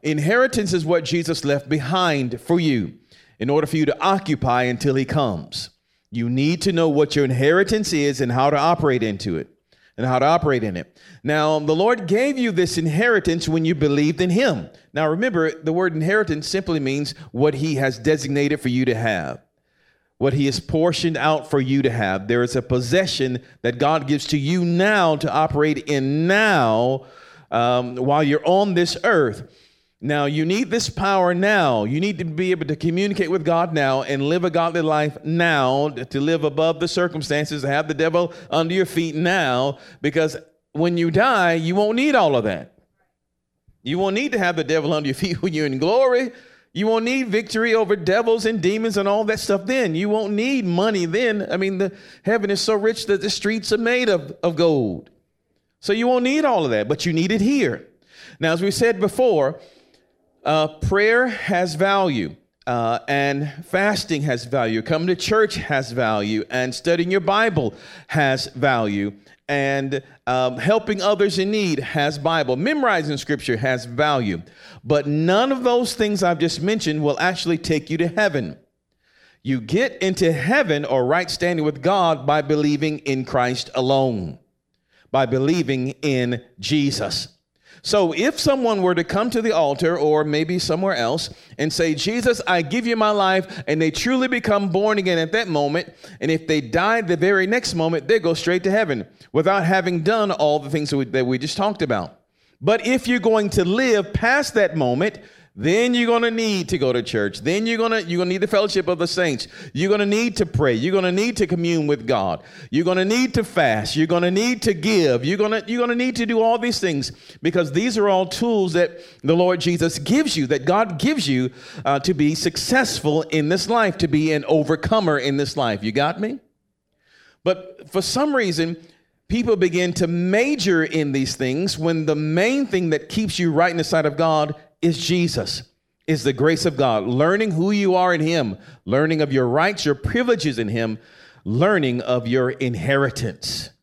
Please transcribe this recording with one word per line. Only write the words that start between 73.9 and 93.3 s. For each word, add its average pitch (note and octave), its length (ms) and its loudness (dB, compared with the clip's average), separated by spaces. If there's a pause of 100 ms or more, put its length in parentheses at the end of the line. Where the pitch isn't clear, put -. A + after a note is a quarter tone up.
But C#3+ 200 0
none F3+ 460 2
of B3 140 -4
those A#3+ 300 2
things G#3 280 0
I've E3+ 160 2
just E3 220 -2
mentioned D#3 420 -2
will D3 160 0
actually E3+ 380 0
take - 320 -2
you D#3 80 -2
to E3+ 100 0
heaven. D3+ 500 -2 (840)
You C3 160 -2
get F#3+ 420 -2
into F#3 300 2
heaven D#3 540 0
or B2+ 200 0
right E3 240 0
standing E3+ 360 -2
with C#3+ 160 -4
God E3 440 2
by D3+ 160 4
believing D3 580 0
in C3 260 -2
Christ B2 500 -2
alone, B2+ 640 0 (720)
by C3+ 140 4
believing C3 640 0 (120)
in B2 400 0 (160)
Jesus. C3 720 -2 (540)
So F#3+ 280 2
if G3+ 260 0
someone A#3 440 0
were F3+ 140 2
to E3+ 100 0
come A3 240 -2
to A#3 120 -2
the A3+ 120 0
altar D#3 440 0
or D3+ 280 2
maybe D#3 340 -2
somewhere F3+ 360 -2
else A#2+ 340 -2 (280)
and D3+ 140 -2
say, E3 240 0
"Jesus, A3+ 500 0
I F3+ 160 2
give A3 240 -4
you A#3 120 0
my G#3+ 140 2
life," F#3+ 540 0